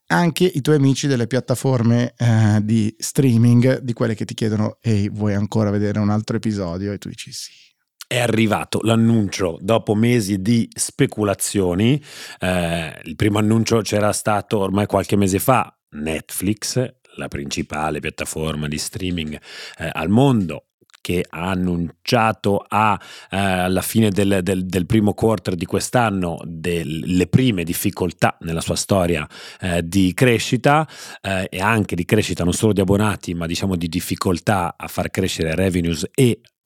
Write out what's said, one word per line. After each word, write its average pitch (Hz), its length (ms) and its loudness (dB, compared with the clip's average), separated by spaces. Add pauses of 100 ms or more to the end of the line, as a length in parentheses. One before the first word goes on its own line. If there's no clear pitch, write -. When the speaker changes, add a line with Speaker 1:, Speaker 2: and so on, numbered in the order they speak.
Speaker 1:
Anche 170 400 2
i 165 160 -2
tuoi 151 140 4
amici 135 320 2
delle 123 180 0
piattaforme, 120 880 0
eh, 110 460 4
di 107 360 0
streaming, 120 840 4
di 120 140 -6
quelle 113 200 -2
che 107 100 -6
ti 113 120 -8
chiedono, 107 460 -2
"Ehi, 104 280 0
vuoi 104 240 -2
ancora 104 380 0
vedere 104 280 0
un 104 120 2
altro 107 260 -2
episodio?" 98 560 -4
E 98 60 -10
tu - 100 -14
dici, - 240 -16
"Sì." - 180 -14 (560)
Speaker 2:
È 123 120 -2
arrivato 110 640 2
l'annuncio 113 800 2
dopo 110 340 2
mesi 107 460 2
di 113 320 2
speculazioni, 104 1300 0 (380)
eh, 85 640 -2
il 80 120 -12
primo 104 240 2
annuncio 110 420 4
c'era 104 300 0
stato 104 480 -2
ormai 98 260 0
qualche 101 300 0
mese 98 240 2
fa, 120 340 2 (180)
Netflix, 80 1040 -4 (220)
la 71 140 -8
principale 76 720 -6
piattaforma 76 680 -6
di 73 100 -4
streaming, 80 600 -6 (380)
eh, 80 160 -8
al 80 160 -4
mondo, 107 560 2 (360)
che 90 260 -2
ha 85 220 -6
annunciato 95 1160 -2
a, 104 340 2 (300)
eh, 92 80 -4
alla 92 440 0
fine 113 280 2
del, 98 340 2
del, 92 220 -2
del 90 200 -2
primo 104 280 2
quarter 107 420 0
di 87 100 -6
quest'anno 98 800 0
del, 82 680 -4
le 90 120 4
prime 113 360 2
difficoltà - 760 -2
nella 82 200 -4
sua 87 140 -4
storia, 85 520 0 (320)
eh, 87 240 -2
di 90 300 2
crescita, 135 720 2 (340)
eh, 95 280 -4
e 92 100 -8
anche 104 360 2
di 87 100 -4
crescita 95 380 0
non 87 100 2
solo 110 180 2
di 98 100 2
abbonati, 98 520 0
ma 82 140 -4
diciamo 92 280 -2
di 85 120 -4
difficoltà 90 880 -2
a 85 100 -12
far 85 220 -6
crescere 82 460 -2
revenues 87 580 0
e 123 280 2 (240)